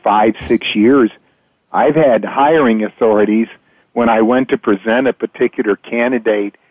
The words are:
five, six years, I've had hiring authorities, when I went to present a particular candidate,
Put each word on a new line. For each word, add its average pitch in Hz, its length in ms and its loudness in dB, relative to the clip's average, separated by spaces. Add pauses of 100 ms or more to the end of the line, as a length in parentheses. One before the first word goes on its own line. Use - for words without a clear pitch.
five, 107 320 2 (140)
six - 260 -2
years, 113 360 2 (600)
I've 120 240 0
had 127 300 2
hiring 123 600 0
authorities, 107 640 0 (440)
when 120 160 -2
I 113 140 2
went 123 260 0
to 139 80 -2
present 113 520 -2
a 117 40 -2
particular 113 640 -4
candidate, 113 800 -4 (140)